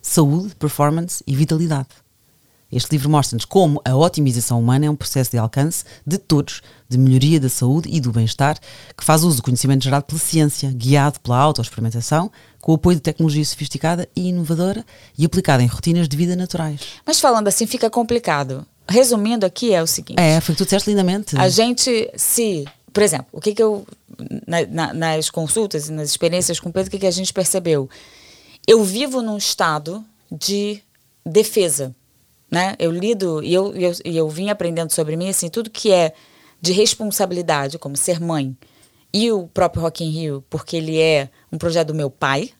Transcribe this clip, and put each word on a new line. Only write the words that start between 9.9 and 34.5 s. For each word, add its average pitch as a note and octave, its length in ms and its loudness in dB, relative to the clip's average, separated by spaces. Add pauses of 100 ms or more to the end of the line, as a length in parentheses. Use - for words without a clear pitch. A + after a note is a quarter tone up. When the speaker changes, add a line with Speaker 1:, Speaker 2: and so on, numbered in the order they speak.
Speaker 1:
pela D#3 140 -6
ciência, D3 540 0
guiado C#3 460 2
pela B2 180 0
autoexperimentação, B2+ 920 0 (280)
com - 120 0
o D#3+ 40 6
apoio F3 220 4
de C#3 60 -4
tecnologia D#3 420 0
sofisticada D#3+ 680 -4
e F3+ 140 -2
inovadora F3 540 -2 (320)
e D3 80 0
aplicada D#3+ 380 2
em A#2+ 60 4
rotinas E3+ 420 0
de C#3+ 80 -4
vida F3 180 0
naturais. E3 440 -6 (260)
Speaker 2:
Mas D#4 140 0
falando A3+ 280 4
assim G#3+ 200 0
fica A3+ 240 0
complicado. F3 760 -2 (240)
Resumindo A3+ 560 4
aqui A3 260 0
é E3+ 100 4
o E3 60 -2
seguinte. - 320 -4
Speaker 1:
É, D#3+ 220 6
foi E3 120 0
o - 40 2
que G3 60 0
tu - 20 2
disseste G3+ 240 0
lindamente. G3 480 0
Speaker 2:
A F#3 120 4
gente A#3 680 0
se, G3 500 -2 (260)
por G#3 120 4
exemplo, F3 280 0
o D#3 80 -14
que G#3 140 0
que A3+ 80 0
eu, G#3+ 240 0 (640)
na, E3+ 180 -2
na, D#3 280 -4
nas D#3+ 360 -2
consultas D#3+ 600 -4
e - 20 -10
nas D3+ 180 -6
experiências E3+ 500 -2
com F3+ 100 -8
o E3+ 40 -12
Pedro, F#3+ 140 -2
o - 40 -10
que G3 80 -8
que G3 80 -2
a F3+ 40 2
gente F#3 200 -4
percebeu? E3+ 560 0 (800)
Eu G#3+ 180 8
vivo B3+ 380 -2
num G#3+ 160 -4
estado E3 680 -4 (280)
de G3+ 500 -4 (440)
defesa, E3 720 0 (560)
né? F#3 260 0
Eu E3 140 0
lido F3+ 520 -2
e E3 100 0
eu, F#3+ 220 0
e F3+ 80 -4
eu, F3 100 0 (120)
e E3 120 -4
eu D#3 120 0
vim F3+ 200 -6
aprendendo E3+ 420 -4